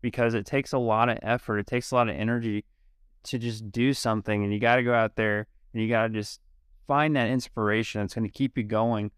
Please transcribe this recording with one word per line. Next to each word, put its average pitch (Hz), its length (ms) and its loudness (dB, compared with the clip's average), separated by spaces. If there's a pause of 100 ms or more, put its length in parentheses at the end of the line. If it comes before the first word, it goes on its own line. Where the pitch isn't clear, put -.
because 117 320 0
it 104 100 0
takes 139 300 -4
a 135 40 2
lot 117 300 2
of 113 140 0
effort. 113 360 -2
It 104 80 -2
takes 123 240 -4
a - 40 -4
lot 120 160 4
of 82 40 -4
energy 107 520 -2 (580)
to - 140 -6
just 110 340 -6
do 127 220 2
something. 107 500 0
And 101 80 0
you 104 60 0
gotta 117 240 4
go 120 100 2
out 113 240 2
there 107 300 0 (260)
and 110 100 -2
you 110 60 0
gotta 113 240 2
just 107 260 -6 (480)
find 147 300 2
that 120 140 2
inspiration 110 720 -2
that's 95 100 -4
gonna 110 160 -2
keep 135 300 -2
you 117 60 -2
going 107 540 0